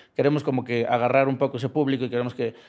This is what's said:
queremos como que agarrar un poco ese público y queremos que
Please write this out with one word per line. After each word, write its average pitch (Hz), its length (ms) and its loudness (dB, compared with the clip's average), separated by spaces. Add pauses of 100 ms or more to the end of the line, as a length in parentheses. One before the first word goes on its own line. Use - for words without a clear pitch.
(160)
queremos 139 280 2
como 131 200 -2
que 117 220 -2
agarrar 123 420 2
un 135 100 0
poco 135 200 -2
ese 127 120 -4
público 135 360 0
y 127 40 -4
queremos 123 260 -4
que 117 180 -4 (140)